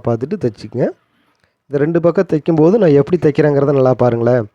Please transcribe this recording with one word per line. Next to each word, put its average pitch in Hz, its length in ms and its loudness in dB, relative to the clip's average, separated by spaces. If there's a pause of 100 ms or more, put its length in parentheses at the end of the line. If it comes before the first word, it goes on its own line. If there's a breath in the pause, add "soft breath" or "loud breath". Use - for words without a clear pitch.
பார்த்துட்டு 127 320 -6
தைச்சுக்குங்க. 120 460 -6 (840)
இந்த 143 80 -4
ரெண்டு 165 220 -2
பக்கம் 170 260 0
தைக்கும்போது 165 520 0
நான் 185 120 2
எப்படி 143 300 2
தைக்கிறேங்கிறத 147 520 0
நல்லா 131 220 2
பாருங்களேன். 117 600 0